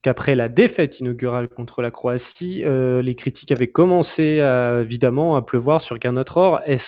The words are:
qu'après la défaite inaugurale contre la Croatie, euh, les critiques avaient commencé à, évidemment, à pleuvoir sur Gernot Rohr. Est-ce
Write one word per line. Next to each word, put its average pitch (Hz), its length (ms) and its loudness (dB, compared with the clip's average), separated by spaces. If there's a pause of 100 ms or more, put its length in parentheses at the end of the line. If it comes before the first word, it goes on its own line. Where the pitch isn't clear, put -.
qu'après 135 320 0
la 120 140 0
défaite 156 520 0
inaugurale 123 480 -4
contre - 320 -10
la 120 100 -4
Croatie, 127 760 -6
euh, 127 360 2
les 127 140 -2
critiques - 360 -8
avaient 131 200 0
commencé 160 680 2
à, 123 400 2
évidemment, 123 560 0
à 127 60 0
pleuvoir 131 380 0
sur 120 180 -8
Gernot 123 300 -2
Rohr. 175 380 2
Est-ce 139 220 0